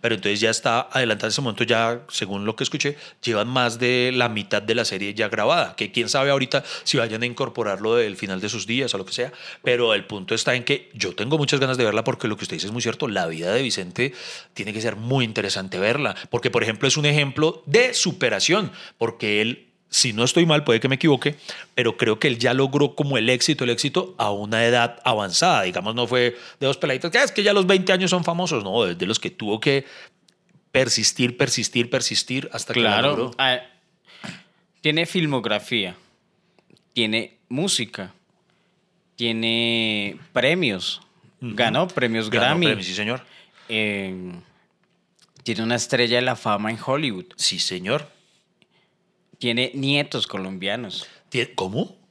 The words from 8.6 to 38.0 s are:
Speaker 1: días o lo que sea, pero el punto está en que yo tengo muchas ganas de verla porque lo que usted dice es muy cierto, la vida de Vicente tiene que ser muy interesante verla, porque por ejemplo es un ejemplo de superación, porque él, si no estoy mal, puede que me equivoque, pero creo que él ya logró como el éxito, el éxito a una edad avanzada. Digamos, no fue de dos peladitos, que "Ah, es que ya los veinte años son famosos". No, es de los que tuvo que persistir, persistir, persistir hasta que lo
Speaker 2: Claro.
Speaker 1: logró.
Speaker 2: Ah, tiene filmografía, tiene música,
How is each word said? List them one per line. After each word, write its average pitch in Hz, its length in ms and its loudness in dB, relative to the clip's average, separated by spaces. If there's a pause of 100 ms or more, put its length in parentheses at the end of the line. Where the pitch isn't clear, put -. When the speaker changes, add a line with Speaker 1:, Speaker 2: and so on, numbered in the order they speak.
Speaker 1:
días 123 260 0
o 98 40 -4
lo 95 80 -6
que - 80 -10
sea, 123 180 -4 (320)
pero 120 300 2
el 101 100 0
punto 101 320 -6
está 123 200 0
en 123 100 -6
que - 280 -2
yo 113 220 -6
tengo 131 220 0
muchas 139 240 2
ganas 131 160 0
de 123 80 4
verla 107 180 2
porque 123 240 -2
lo 107 80 -2
que - 80 -10
usted 90 140 -8
dice 85 100 -6
es 107 60 -8
muy 120 80 -4
cierto, 117 260 -4
la 95 200 0
vida 85 260 -2
de 127 80 4
Vicente 110 500 -4 (420)
tiene 104 200 -8
que 110 80 -4
ser 107 160 -2
muy 123 260 0
interesante 98 560 -4
verla, 113 380 0 (120)
porque 120 220 0
por 113 120 2
ejemplo 110 220 0
es 135 120 4
un 147 80 0
ejemplo 147 600 2
de 240 280 4
superación, 151 800 0 (240)
porque 107 440 0
él, 117 260 -4 (260)
si 120 200 2
no 113 100 2
estoy 170 220 6
mal, 151 180 4
puede 113 160 4
que 135 80 0
me 131 80 2
equivoque, 147 400 2 (400)
pero 117 220 2
creo 110 200 4
que 147 120 2
él 120 80 0
ya 123 160 2
logró 135 420 2
como 139 220 0
el 110 120 2
éxito, 127 360 2
el 120 60 0
éxito 147 460 -2
a 107 140 0
una 104 340 0
edad 120 380 2
avanzada. 110 600 2
Digamos, 92 320 -2
no 120 120 0
fue 123 300 2 (240)
de 135 60 -2
dos 139 100 0
peladitos, 156 340 -2
que 233 60 2
"Ah, 269 80 6
es 277 80 -4
que 208 100 0
ya 202 80 4
los 196 160 4
veinte 190 240 4
años 185 180 2
son 180 140 2
famosos". 170 400 -2
No, 101 240 2
es 87 100 -2
de 90 80 -2
los 107 140 0
que 107 120 -6
tuvo 107 280 -4
que 139 240 2 (880)
persistir, 123 640 2
persistir, 120 540 0
persistir 127 640 -2
hasta 117 200 -8
que 120 60 2
lo 117 80 4
Speaker 2:
Claro. 110 220 4
Speaker 1:
logró. 123 280 -2
Speaker 2:
Ah, 127 220 2 (1200)
tiene 156 260 0
filmografía, 113 920 -2 (960)
tiene 113 460 -2 (100)
música, 123 640 -4 (1000)